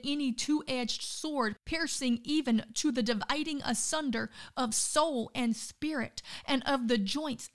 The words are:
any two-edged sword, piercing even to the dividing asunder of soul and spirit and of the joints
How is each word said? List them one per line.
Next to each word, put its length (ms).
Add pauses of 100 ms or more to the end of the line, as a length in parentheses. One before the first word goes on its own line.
any 280
two-edged 680
sword, 640
piercing 580
even 520
to 160
the 100
dividing 640
asunder 680 (240)
of 200
soul 580
and 220
spirit 640 (240)
and 180
of 240
the 120
joints 560